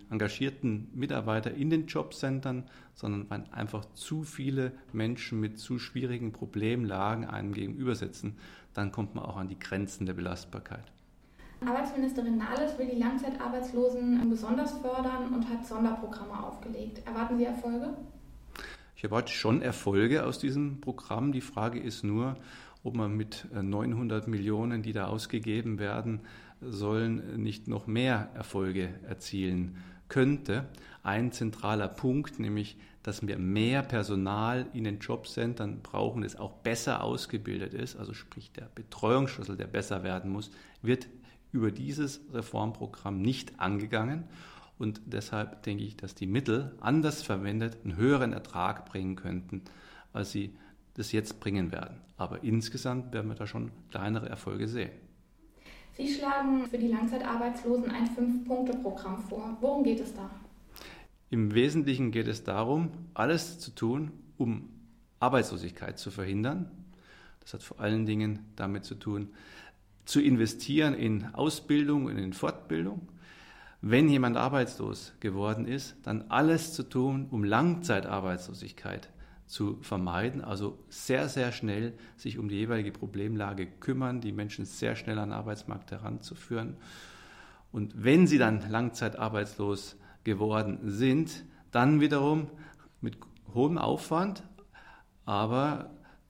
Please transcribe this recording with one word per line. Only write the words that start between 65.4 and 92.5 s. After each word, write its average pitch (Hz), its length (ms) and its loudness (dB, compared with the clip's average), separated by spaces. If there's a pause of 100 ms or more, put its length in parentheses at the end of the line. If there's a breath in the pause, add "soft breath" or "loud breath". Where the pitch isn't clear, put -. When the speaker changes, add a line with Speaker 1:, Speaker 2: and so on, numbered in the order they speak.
Speaker 1:
zu - 120 -8
verhindern. 107 600 -2 (720 loud breath)
Das - 140 -14
hat - 80 -12
vor - 180 -14
allen 110 260 2
Dingen 107 400 0 (100)
damit 101 280 -4
zu - 100 -10
tun, 104 340 -4 (800 loud breath)
zu - 140 4
investieren 139 720 4
in 110 400 0
Ausbildung 147 720 2
und 107 120 -2
in 95 140 -2
Fortbildung. 165 760 -2 (760 loud breath)
Wenn 127 260 8
jemand 127 280 6
arbeitslos 120 840 0
geworden 107 460 0
ist, 131 360 -4
dann 110 260 -2
alles 160 460 4
zu - 80 -2
tun, 135 480 0
um 107 140 2
Langzeitarbeitslosigkeit 101 1600 0 (380 loud breath)
zu 107 340 -2
vermeiden, 95 640 0
also 101 360 -4 (120)
sehr, 139 380 0
sehr 127 220 0
schnell 113 440 -2 (220 loud breath)
sich 107 220 -8
um 107 100 -2
die 101 80 -2
jeweilige 110 360 0
Problemlage 101 760 -4
kümmern, 127 540 -2
die 107 120 -4
Menschen 104 320 -6
sehr 113 300 -2
schnell 110 240 -4
an 104 120 -2
den 107 80 -4
Arbeitsmarkt 107 520 -8
heranzuführen. 113 880 -6 (960 loud breath)
Und 104 240 -2
wenn 143 320 10
sie 151 100 8
dann 107 320 4
langzeitarbeitslos 107 1300 -2 (260 loud breath)
geworden 107 600 2
sind, 131 600 2 (280 loud breath)
dann 139 280 8
wiederum 147 480 4 (520 loud breath)